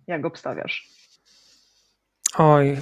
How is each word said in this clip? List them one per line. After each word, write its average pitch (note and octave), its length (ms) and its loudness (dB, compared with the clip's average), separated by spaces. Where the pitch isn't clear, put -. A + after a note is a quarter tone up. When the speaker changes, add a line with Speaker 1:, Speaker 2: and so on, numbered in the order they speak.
Speaker 1:
jak D#3+ 200 -6
obstawiasz? - 640 -10
Speaker 2:
Oj, C#3+ 440 4